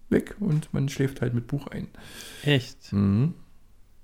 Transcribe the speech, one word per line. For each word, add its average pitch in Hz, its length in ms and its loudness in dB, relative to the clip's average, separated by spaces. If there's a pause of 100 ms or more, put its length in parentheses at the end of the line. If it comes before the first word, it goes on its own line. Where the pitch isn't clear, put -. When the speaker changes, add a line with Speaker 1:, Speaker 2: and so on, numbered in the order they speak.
Speaker 1:
weg - 300 2
und 156 340 0
man 139 140 0
schläft 135 340 -2
halt 127 120 0
mit 117 140 -2
Buch - 200 -4
ein. - 220 -10 (540)
Speaker 2:
Echt? 139 500 0
Speaker 1:
Mhm. 101 400 4 (720)